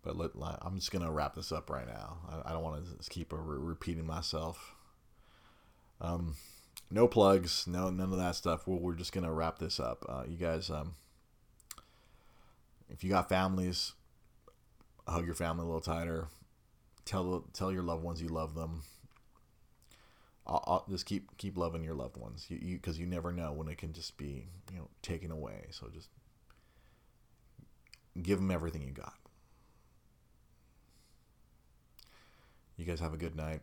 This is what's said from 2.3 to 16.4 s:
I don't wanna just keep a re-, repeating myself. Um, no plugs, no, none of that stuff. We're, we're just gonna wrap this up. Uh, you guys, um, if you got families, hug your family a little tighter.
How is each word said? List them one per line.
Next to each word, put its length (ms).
I 20
don't 100
wanna 200
just 120
keep 240
a 40
re-, 220
repeating 460
myself. 720
Um, 360
no 160
plugs, 600
no, 220
none 220
of 60
that 180
stuff. 320
We're, 100
we're 180
just 160
gonna 220
wrap 260
this 200
up. 280
Uh, 200
you 100
guys, 320
um, 260
if 140
you 60
got 200
families, 640
hug 180
your 100
family 280
a 20
little 160
tighter. 460